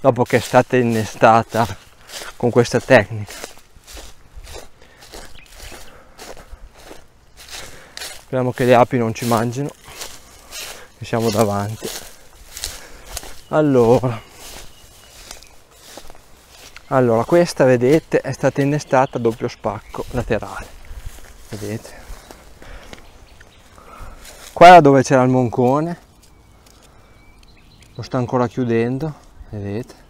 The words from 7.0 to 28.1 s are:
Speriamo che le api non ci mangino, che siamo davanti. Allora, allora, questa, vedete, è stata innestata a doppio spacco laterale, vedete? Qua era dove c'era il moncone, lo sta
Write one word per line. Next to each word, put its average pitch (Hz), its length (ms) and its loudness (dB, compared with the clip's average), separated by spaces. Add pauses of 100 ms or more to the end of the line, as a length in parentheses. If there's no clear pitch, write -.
Speriamo 127 280 -2
che - 140 -2
le 123 80 6
api 120 240 4
non 113 160 -2
ci - 100 -8
mangino, 120 460 -2 (1300)
che 113 80 -14
siamo 113 240 -2
davanti. 101 580 -2 (1600)
Allora, 127 720 2 (2750)
allora, 120 360 2
questa, 175 400 2
vedete, 127 560 2
è 131 120 -8
stata 135 280 -2
innestata 139 560 0
a 127 40 -4
doppio 117 280 -2
spacco - 600 -10
laterale, 107 560 -6 (840)
vedete? 104 420 -10 (2500)
Qua 170 140 10
era 180 140 12
dove 139 220 6
c'era 127 200 2
il 127 80 2
moncone, 127 680 0 (2000)
lo 120 60 -12
sta 131 160 -6